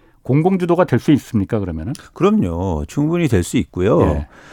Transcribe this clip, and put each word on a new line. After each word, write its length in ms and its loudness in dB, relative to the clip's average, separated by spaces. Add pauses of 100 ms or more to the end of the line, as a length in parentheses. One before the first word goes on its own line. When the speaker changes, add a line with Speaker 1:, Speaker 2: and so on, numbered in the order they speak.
(240)
Speaker 1:
공공주도가 600 2
될 160 0
수 120 2
있습니까, 480 0
그러면은? 340 -6 (200)
Speaker 2:
그럼요. 720 0
충분히 420 -2
될 140 2
수 140 -4
있고요. 440 0
Speaker 1:
예. 260 0 (260)